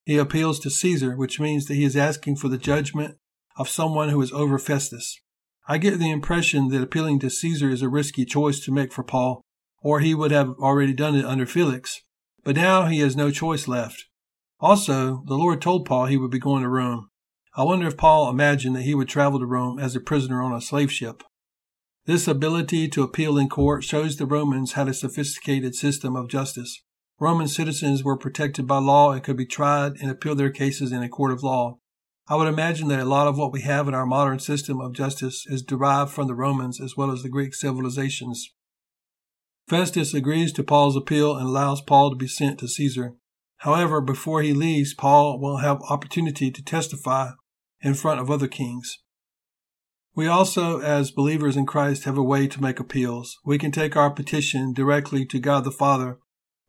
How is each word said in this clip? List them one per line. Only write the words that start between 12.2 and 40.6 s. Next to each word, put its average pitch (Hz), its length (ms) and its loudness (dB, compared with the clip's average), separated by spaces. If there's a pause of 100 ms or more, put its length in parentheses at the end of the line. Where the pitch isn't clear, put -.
But 143 140 2
now 180 280 6
he 160 140 2
has 139 160 4
no 143 160 2
choice 160 360 -4
left. 123 380 -6 (540)
Also, 135 680 2
the 135 80 -4
Lord 165 300 2
told 180 240 0
Paul 127 180 2
he 139 120 2
would 127 120 0
be 127 80 -2
going 135 240 0
to 127 80 -2
Rome. 123 400 -2 (480)
I 156 60 0
wonder 175 240 2
if 143 100 -6
Paul 156 320 4
imagined 131 460 2
that 127 80 -6
he 139 100 0
would 135 160 0
travel 143 300 2
to 123 80 -4
Rome 123 320 -2
as 131 160 -4
a 127 40 -2
prisoner 127 440 -2
on 127 100 -2
a 117 80 -6
slave 139 300 0
ship. - 320 -8 (840)
This 165 220 2
ability 160 640 0
to 139 140 0
appeal 147 340 0
in 139 100 4
court 143 380 0
shows 151 320 -2
the 151 80 -4
Romans 135 480 0
had 139 160 -2
a 131 40 -4
sophisticated 135 800 -4
system 139 440 -2
of 123 100 -6
justice. 135 560 -6 (340)
Roman 160 300 2
citizens 143 560 0
were 135 140 0
protected 139 500 -4
by 139 120 2
law 143 340 6
and 131 100 -6
could 135 140 -4
be 127 80 -4
tried 143 560 0
and 135 100 -4
appeal 147 240 -4
their 139 140 2
cases 139 420 -2
in 123 100 -4
a 120 60 -4
court 131 240 -2
of 127 120 -4
law. 123 340 -2 (500)
I 151 80 0
would 156 140 2
imagine 156 400 -2
that 139 100 0
a 131 60 -2
lot 139 220 4
of 143 100 0
what 139 160 -2
we 135 80 -6
have 143 260 0
in 139 60 -2
our 127 120 -2
modern 131 340 0
system 143 420 -4
of 127 100 -10
justice 135 560 -6
is 131 140 -6
derived 139 500 0
from 143 160 -4
the 123 80 -4
Romans 131 460 -4
as 131 160 -10
well 135 120 -2
as 127 140 -6
the 135 60 -8
Greek 135 260 -4
civilizations. 127 960 -6 (1200)
Festus 165 440 0
agrees 156 380 0
to - 100 -4